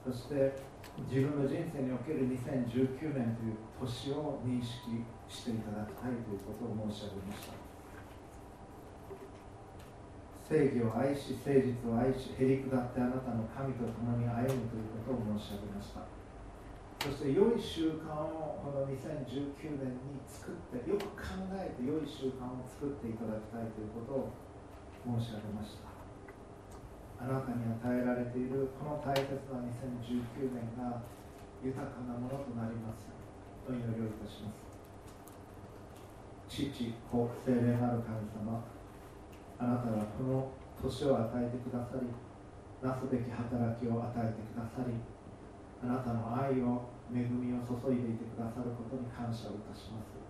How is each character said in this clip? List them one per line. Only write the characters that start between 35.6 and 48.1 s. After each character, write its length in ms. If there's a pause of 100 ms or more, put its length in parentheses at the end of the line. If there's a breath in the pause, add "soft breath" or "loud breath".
父、 460 (160)
子、 200 (140)
聖 100
霊 260
な 160
る 80
神 300
様、 280 (960)
あ 60
な 140
た 160
は 100 (140)
こ 60
の 260 (320)
年 240
を 100
与 140 (100)
え 80
て 160
く 80
だ 140
さ 160
り、 80 (760)
な 100
す 140
べ 100
き 120
働 180 (320)
き 80
を 80
与 240
え 160
て 60
く 160
だ 100
さ 180
り、 120 (840)
あ 40
な 140
た 120
の 240
愛 260
を、 300 (160)
恵 220
み 240
を 80
注 160 (160)
い 80
で 100